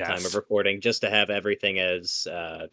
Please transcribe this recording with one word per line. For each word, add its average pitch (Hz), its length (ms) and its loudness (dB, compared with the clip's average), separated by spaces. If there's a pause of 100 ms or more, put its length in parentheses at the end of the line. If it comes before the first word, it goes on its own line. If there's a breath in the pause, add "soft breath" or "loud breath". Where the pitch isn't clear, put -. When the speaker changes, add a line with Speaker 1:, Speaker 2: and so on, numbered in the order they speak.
Speaker 1:
time 85 140 0
of 90 60 0
Speaker 2:
Yes. 92 100 0
Speaker 1:
recording, 101 440 2
just 113 220 0
to 107 80 0
have 104 220 2
everything 101 480 0
as, 90 480 0
uh, 82 460 -8